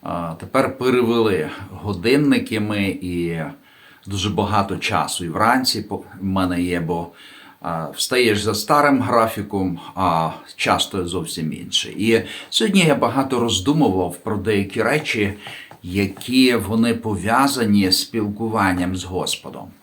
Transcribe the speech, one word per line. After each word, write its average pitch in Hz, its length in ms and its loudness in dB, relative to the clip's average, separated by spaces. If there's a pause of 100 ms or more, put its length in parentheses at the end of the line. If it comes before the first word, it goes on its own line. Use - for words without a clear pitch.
А, 85 380 -6
тепер - 380 -2
перевели 113 720 2 (200)
годинники 110 880 0
ми, 104 260 -2
і 87 520 -4 (680)
дуже 98 240 -2
багато 101 460 0
часу 87 480 -2
і 85 40 -6
вранці 113 540 0
по-, 98 220 -8 (160)
в 95 40 -10
мене 92 380 0
є, 87 180 0
бо, 82 260 -4 (540)
а, 82 300 -6
встаєш 110 520 2
за 107 120 0
старим 143 480 4
графіком, 104 800 0 (140)
а 82 360 2 (260)
часто 92 520 0
зовсім 82 440 -6
інший. - 460 -4
І 113 240 4 (280)
сьогодні 202 300 2
я 156 140 6
багато 127 460 0
роздумував 110 760 2
про 107 200 -4
деякі 101 460 0
речі, 117 520 0 (480)
які 110 760 2
вони 113 380 2
пов'язані 107 960 2
з - 100 2
спілкуванням 104 960 -2
з 85 80 -8
Господом. 73 680 -8 (120)